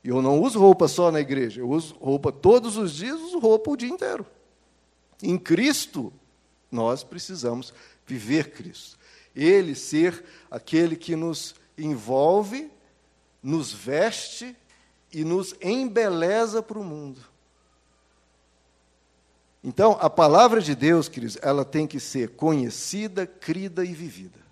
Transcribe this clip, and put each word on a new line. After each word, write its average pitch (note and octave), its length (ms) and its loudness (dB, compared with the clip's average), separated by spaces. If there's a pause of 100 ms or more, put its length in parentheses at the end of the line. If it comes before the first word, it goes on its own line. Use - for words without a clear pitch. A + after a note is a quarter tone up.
E B2 60 -8
eu B2+ 120 2
não C#3+ 200 2
uso A3 180 0
roupa F#3 300 8
só F3 240 2
na D3+ 80 0
igreja. B2+ 400 -4
Eu A#2+ 80 -6
uso D#3 260 -4
roupa C#3 340 -2
todos A3 460 4
os G3+ 160 -4
dias, B3 300 -8
uso F4 180 -8
roupa A3 320 2
o C#4 60 -4
dia B3 100 -6
inteiro. - 400 -8 (960)
Em F3 140 -2
Cristo, E3+ 720 -2 (600)
nós A#2+ 340 -2
precisamos C3 680 -10 (320)
viver C3 460 -4
Cristo. - 460 -20 (360)
Ele E3+ 420 2
ser E3+ 500 -2 (260)
aquele D#3+ 460 0
que E3 180 -8
nos D#3+ 400 -8 (220)
envolve, D#3 920 0 (720)
nos C#3+ 300 -6
veste D#3+ 840 -6 (600)
e D#3 100 -6
nos F3 380 -4
embeleza G#3+ 1000 -2
para A3 160 -12
o G#3 60 -10
mundo. D3 380 -14 (2500)
Então, G3+ 380 4
a D#3+ 80 2
palavra G3+ 500 8
de D3+ 160 -2
Deus, D#3 320 2
queridos, A#2 340 -10
ela C#3 220 0
tem D3+ 240 -4
que C#3 120 -10
ser A#2 320 -6
conhecida, D#3+ 960 -4
crida F3+ 600 -8
e F3+ 80 -10
vivida. E3+ 460 -16 (120)